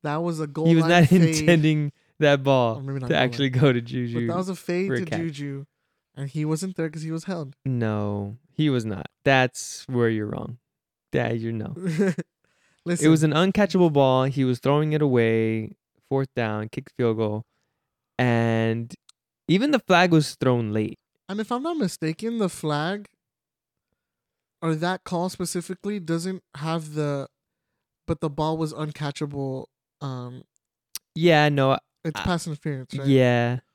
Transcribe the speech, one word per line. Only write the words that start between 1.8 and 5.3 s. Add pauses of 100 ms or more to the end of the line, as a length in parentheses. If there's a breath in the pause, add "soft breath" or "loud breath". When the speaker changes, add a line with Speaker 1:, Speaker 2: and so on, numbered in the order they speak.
Speaker 2:
that
ball
Speaker 1:
Or
maybe
not
Speaker 2:
to
Speaker 1:
goal
Speaker 2:
actually
Speaker 1:
line.
Speaker 2:
go
to
Juju
Speaker 1:
But
that
was
a
fade
Speaker 2:
for
a
Speaker 1:
to
Speaker 2:
catch.
Speaker 1:
Juju, (500)